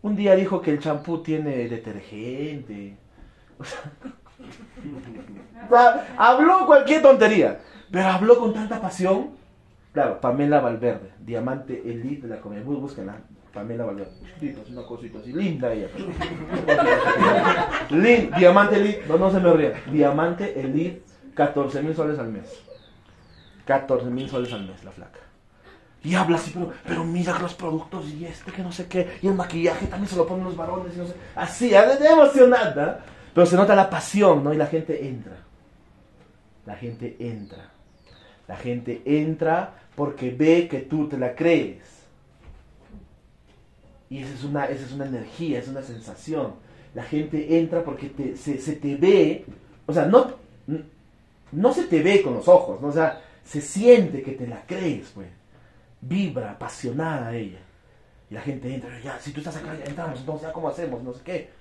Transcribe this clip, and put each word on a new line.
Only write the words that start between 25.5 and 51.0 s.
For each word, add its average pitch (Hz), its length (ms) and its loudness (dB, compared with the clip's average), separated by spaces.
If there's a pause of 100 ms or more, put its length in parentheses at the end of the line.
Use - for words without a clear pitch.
Y 170 120 -4
habla 170 220 2
así, - 180 -6
pero, 175 180 -6 (140)
pero 165 180 -4
mira 175 340 -4
los 175 160 -6
productos 156 540 -8
y 151 160 -12
este, 165 280 -16
que 190 100 -10
no 175 100 -10
sé 175 140 -10
qué, 180 340 -4
y 190 80 0
el 196 60 2
maquillaje 175 520 -2
también 196 220 -6
se 180 80 -6
lo 165 100 2
ponen 185 180 -6
los 170 120 -8
varones, 175 380 -8
y 180 40 -12
no 175 80 -8
sé. - 80 -12 (200)
Así, 208 400 -2
ah, 214 120 10
de, 269 100 4
de 294 120 4
emocionada, 247 960 6 (300)
pero 170 120 8
se 175 100 2
nota 196 180 6
la 196 160 6
pasión, 170 520 4
¿no? 147 120 0
Y - 20 -2
la 151 100 0
gente 156 400 -4
entra. 104 300 -12 (1300)
La 104 120 -16
gente 120 440 -12
entra. 104 500 -12 (760)
La 90 80 -14
gente 120 480 -8
entra 160 720 -2 (200)
porque 135 360 -6
ve 160 380 2
que 135 120 -6
tú 151 280 -4
te 139 100 -8
la 123 160 -4
crees. - 480 0 (2250)
Y 135 100 -14
esa 135 160 -14
es 123 100 -12
una, 143 200 -4
esa 135 200 -6
es 123 80 -14
una 139 140 -8
energía, 131 520 -6
es 123 100 -10
una 135 140 -10
sensación. 117 720 -10 (400)
La 117 100 -12
gente 151 540 0
entra 170 260 0
porque 139 240 -10
te, - 280 -8
se, 135 220 -6
se 156 140 -8
te 143 240 -6
ve, 170 480 4 (420)
o 151 60 -6
sea, 156 140 2
no, 247 260 4 (340)
n-, 156 180 -8 (680)